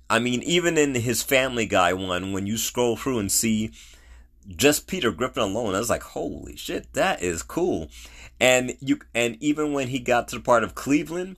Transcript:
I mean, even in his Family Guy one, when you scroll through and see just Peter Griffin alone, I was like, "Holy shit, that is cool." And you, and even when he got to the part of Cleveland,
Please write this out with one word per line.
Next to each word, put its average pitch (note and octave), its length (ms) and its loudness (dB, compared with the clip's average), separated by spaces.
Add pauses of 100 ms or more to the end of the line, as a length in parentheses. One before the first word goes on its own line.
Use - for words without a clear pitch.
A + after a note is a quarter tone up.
(100)
I A2+ 80 6
mean, B2 240 0
even E3+ 340 2
in C#3+ 200 4
his A#2 260 -2
Family B2+ 440 2
Guy F#2 260 4
one, F#2 400 -2
when F#2+ 140 -2
you A2 100 -2
scroll A#2 400 0
through B2 240 -2
and G2 100 -2
see A2 400 0 (800)
just B2 400 0
Peter C3+ 240 -2
Griffin B2 320 -2
alone, G2 320 -2
I - 20 0
was A2+ 120 -2
like, E2 120 0
"Holy - 540 -10
shit, - 380 -8
that E3+ 280 0
is F2 220 -2
cool." B2+ 460 -2 (500)
And B2+ 400 4
you, C#3 180 0 (160)
and A#2 260 0
even D3 320 0
when C#3 140 -2
he B2+ 140 -4
got A#2+ 280 2
to B2 80 -8
the A2 60 -10
part A#2 220 4
of F#2 100 -6
Cleveland, E3+ 640 -2